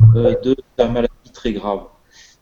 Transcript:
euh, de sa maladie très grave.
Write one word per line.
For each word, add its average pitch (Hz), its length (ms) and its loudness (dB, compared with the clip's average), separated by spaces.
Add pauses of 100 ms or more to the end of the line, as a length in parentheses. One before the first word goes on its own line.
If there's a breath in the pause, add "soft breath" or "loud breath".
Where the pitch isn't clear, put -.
(160)
euh, 117 260 0
de 127 140 -2 (220)
sa 117 100 0
maladie 117 440 -6
très - 200 -8
grave. 101 320 -8 (580 soft breath)